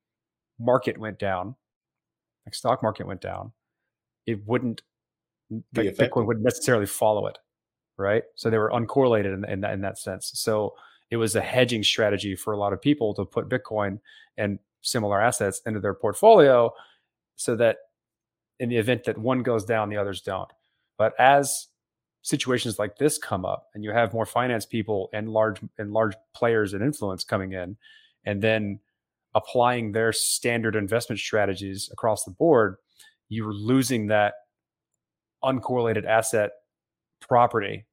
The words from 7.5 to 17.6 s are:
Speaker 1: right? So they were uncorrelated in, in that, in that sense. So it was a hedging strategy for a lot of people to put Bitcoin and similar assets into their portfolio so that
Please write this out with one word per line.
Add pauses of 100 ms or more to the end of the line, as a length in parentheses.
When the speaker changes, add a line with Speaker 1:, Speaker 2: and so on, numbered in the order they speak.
Speaker 1:
right? (120)
So
they
were
uncorrelated
in,
in
that,
in
that
sense.
So (340)
it
was
a
hedging
strategy
for
a
lot
of
people
to
put
Bitcoin (380)
and (220)
similar
assets
into
their
portfolio (640)
so
that (800)